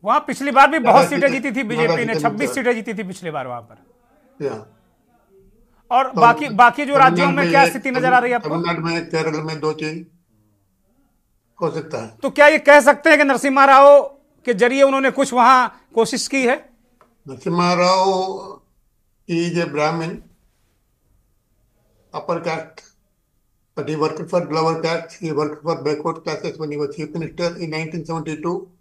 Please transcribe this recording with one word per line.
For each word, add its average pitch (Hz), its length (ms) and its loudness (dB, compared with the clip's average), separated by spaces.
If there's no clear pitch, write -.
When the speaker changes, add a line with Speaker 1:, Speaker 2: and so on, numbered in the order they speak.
Speaker 1:
वहाँ 233 160 2
पिछली 285 320 -6
बार 269 180 6
भी 311 100 0
बहुत 233 140 4
Speaker 2:
ज्यादा 262 160 6
Speaker 1:
सीटें 285 180 0
Speaker 2:
सीटें, 247 160 -2
Speaker 1:
जीती 269 200 -4
थी 214 40 -6
Speaker 2:
ज्यादा 160 260 0
Speaker 1:
बीजेपी 156 120 -2
ने, - 80 -4
Speaker 2:
सीटें 147 160 -2
Speaker 1:
छब्बीस 277 200 -4
Speaker 2:
जीती 277 100 -6
है। 240 60 -4
Speaker 1:
सीटें 240 100 0
जीती 220 280 -8
थी 185 40 -10
पिछली 170 240 -12
बार 135 160 -8
वहाँ 120 140 -10
पर। 110 240 -20
Speaker 2:
या। 131 60 -4
Speaker 1:
और 254 160 2
Speaker 2:
तो 247 140 0
Speaker 1:
बाकी, 233 280 4
बाकी 240 360 4
जो 277 80 -6
राज्यों 269 160 6
Speaker 2:
तमिलनाडु 269 260 0
Speaker 1:
में 277 80 0
Speaker 2:
में - 80 0
Speaker 1:
क्या 277 120 6
Speaker 2:
एक, 262 80 2
Speaker 1:
स्थिति 269 200 -8
नजर 254 220 0
आ 247 60 6
रही 247 120 -2
है 240 40 0
आपको? 160 140 -6
Speaker 2:
तमिलनाडु 170 320 -4
में, 165 240 -4
केरल 160 360 -4
में 156 180 -8
दो 156 120 -4
तीन 156 360 -10
हो 165 100 -4
सकता 139 320 -10
है। 110 200 -18
Speaker 1:
तो 269 60 -2
क्या 285 180 4
ये 302 100 4
कह 294 220 6
सकते 285 300 2
हैं 302 100 4
कि 294 60 4
नरसिम्हा 269 400 2
राव 277 360 8
के - 80 0
जरिए 247 300 2
उन्होंने 269 280 2
कुछ 262 220 -2
वहाँ 247 480 2
कोशिश 226 320 -2
की 269 180 -2
है? 269 240 -2
Speaker 2:
नरसिम्हा 175 460 -2
राव 185 880 0
is 170 220 -2
a 170 140 -2
Brahmin, 160 480 -4
upper 170 280 -6
caste, 160 420 -10
but 143 100 -8
he 151 80 -6
worked 151 340 -4
for 170 180 -2
lower 160 340 -2
caste, 165 380 -6
he 165 120 -8
worked 147 320 -4
for 156 200 -4
backward 151 400 -6
classes 160 360 -10
when 156 120 -8
he 147 60 -8
was 147 180 -8
chief 151 180 -10
minister 170 440 -6
in 170 120 -10
nineteen 156 360 -8
seventy-two. 160 500 -8